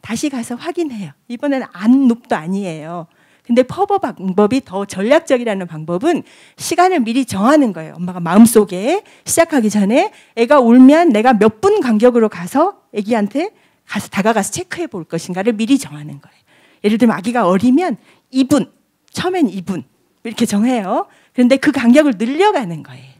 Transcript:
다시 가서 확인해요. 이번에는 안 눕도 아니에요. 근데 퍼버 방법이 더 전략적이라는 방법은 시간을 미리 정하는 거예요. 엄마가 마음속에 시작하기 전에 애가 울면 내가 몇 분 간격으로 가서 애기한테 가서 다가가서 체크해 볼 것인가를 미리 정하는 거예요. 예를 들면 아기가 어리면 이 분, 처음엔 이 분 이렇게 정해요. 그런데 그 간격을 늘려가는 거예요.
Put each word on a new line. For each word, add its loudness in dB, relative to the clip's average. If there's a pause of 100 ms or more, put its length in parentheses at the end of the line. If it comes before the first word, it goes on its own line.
다시 -6
가서 -8
확인해요. -8 (160)
이번에는 -4
안 2
눕도 -2
아니에요. -8 (380)
근데 2
퍼버 -2
방법이 -2
더 -8
전략적이라는 -2
방법은 -4 (340)
시간을 0
미리 -2
정하는 0
거예요. -14
엄마가 -8
마음속에 0 (200)
시작하기 0
전에 0 (240)
애가 4
울면 8
내가 4
몇 2
분 2
간격으로 2
가서 -2 (100)
애기한테 -4 (360)
가서 -10
다가가서 -2
체크해 -8
볼 -10
것인가를 -4
미리 0
정하는 -12
거예요. -20 (480)
예를 2
들면 2
아기가 -2
어리면 2 (340)
이 0
분, 0 (420)
처음엔 -2
이 -8
분 -8 (400)
이렇게 -4
정해요. -2 (260)
그런데 4
그 0
간격을 4
늘려가는 -2
거예요. -20 (140)